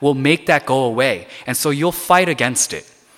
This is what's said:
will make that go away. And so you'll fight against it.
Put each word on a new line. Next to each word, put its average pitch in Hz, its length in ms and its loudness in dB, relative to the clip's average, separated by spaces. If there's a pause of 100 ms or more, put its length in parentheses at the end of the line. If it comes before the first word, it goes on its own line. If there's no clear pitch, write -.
will 143 120 2
make 143 340 0
that 147 180 2
go 131 180 2
away. 120 440 0 (200)
And 127 80 -4
so 156 140 -2
you'll 151 240 0
fight 180 340 2
against 127 460 -2
it. 76 160 -12 (280)